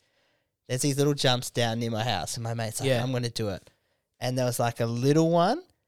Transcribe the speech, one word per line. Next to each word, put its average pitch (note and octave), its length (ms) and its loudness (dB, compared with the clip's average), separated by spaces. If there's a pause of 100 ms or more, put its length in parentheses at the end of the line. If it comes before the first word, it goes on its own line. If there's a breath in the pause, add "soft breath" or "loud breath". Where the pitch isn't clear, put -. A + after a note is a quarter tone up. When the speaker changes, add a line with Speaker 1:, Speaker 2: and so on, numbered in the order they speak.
(680)
Speaker 1:
there's B2+ 140 -2
these C#3+ 160 0
little C#3+ 160 2
jumps B2+ 360 0
down A#2 300 -2
near A#2 120 -2
my G#2+ 120 -2
house, G#2 320 -2
and A#2 80 -8
my A#2 120 -4
mate's A2+ 260 -6
like, C3+ 80 0
Speaker 2:
Yeah. A#2+ 120 2
Speaker 1:
"I'm B2+ 120 -2
gonna A#2+ 160 -2
do A2+ 200 -4
it." F2+ 200 -10 (500)
And B2 180 -4
there B2+ 80 2
was, A#2+ 140 -2
like, A#2 220 0
a A#2+ 40 0
little C#3 440 4
one, F3+ 320 4 (260)